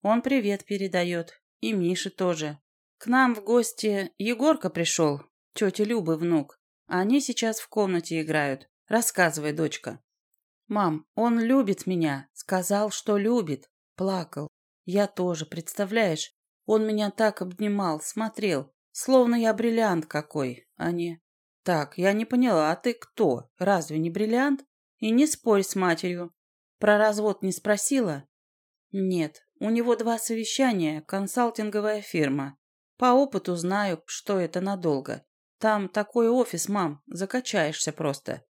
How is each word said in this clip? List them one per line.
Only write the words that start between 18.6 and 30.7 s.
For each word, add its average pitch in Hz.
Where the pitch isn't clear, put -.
словно 247
я 226
бриллиант 220
какой, 139
а 170
не". 170
"Так, 151
я 185
не 220
поняла, 220
а 175
ты 233
кто? -
Разве 170
не 160
бриллиант? 240
И 220
не 247
спорь 208
с -
матерью. 175
Про 208
развод 208
не 190
спросила?" 202
"Нет, 180
у 208
него 233
два 233
совещания, 220